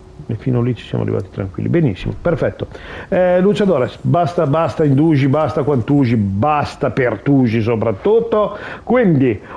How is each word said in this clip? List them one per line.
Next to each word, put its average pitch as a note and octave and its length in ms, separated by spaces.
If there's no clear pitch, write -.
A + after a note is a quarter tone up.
E A2+ 100
fino B2 260
lì B2 120
ci - 120
siamo A#2+ 180
arrivati G#2+ 280
tranquilli. G#2 360
Benissimo, A#2+ 540
perfetto. - 460
Eh, F3+ 320
Luciadores, F#3+ 580
basta, D#3+ 480
basta D#3 380
Indugi, C#3+ 420
basta C#3+ 360
Quantugi, C3 520
basta B2 760
Pertugi A#2+ 720
soprattutto. F#3+ 960
Quindi D#3 540